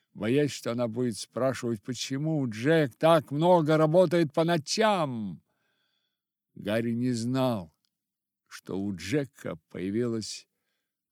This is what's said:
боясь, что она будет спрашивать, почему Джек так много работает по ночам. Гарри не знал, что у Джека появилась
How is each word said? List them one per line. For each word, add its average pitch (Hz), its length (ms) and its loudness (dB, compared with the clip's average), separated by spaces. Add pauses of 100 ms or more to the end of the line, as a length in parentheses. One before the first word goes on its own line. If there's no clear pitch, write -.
(140)
боясь, 131 380 0
что - 200 -8
она 120 160 -2
будет 117 300 -4
спрашивать, 117 640 -4
почему 135 680 -4
Джек 131 460 0
так 160 360 4
много 156 460 4
работает 165 560 4
по 165 100 2
ночам. 160 1000 0 (1120)
Гарри 117 360 -2
не 123 200 -2
знал, 120 600 -2 (760)
что - 320 -10
у 101 140 -4
Джека 95 640 -6 (120)
появилась 110 760 -6 (640)